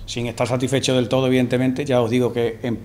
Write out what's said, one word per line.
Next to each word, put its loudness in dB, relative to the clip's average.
sin -6
estar -2
satisfechos 0
del 2
todo, 2
evidentemente, 2
ya 2
os 2
digo 2
que -2
en -4